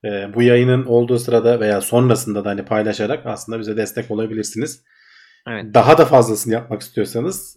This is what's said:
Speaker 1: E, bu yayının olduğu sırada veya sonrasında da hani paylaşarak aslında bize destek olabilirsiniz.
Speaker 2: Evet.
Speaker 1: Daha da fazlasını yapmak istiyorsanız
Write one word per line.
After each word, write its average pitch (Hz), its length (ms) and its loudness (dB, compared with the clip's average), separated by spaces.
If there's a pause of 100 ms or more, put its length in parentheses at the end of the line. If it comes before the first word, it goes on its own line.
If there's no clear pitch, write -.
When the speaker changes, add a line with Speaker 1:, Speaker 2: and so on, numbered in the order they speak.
Speaker 1:
E, 101 300 -8
bu 120 80 2
yayının 123 440 4
olduğu 120 320 2
sırada 117 420 2
veya 104 200 0
sonrasında 110 640 0
da 104 60 -4
hani 101 140 -6
paylaşarak 107 640 -4
aslında 110 320 -10
bize 107 180 -8
destek 113 340 -6
olabilirsiniz. 110 720 -6 (640)
Speaker 2:
Evet. 113 160 -10 (100)
Speaker 1:
Daha 127 240 6
da 160 60 8
fazlasını 113 480 2
yapmak 113 300 -6
istiyorsanız 120 760 -6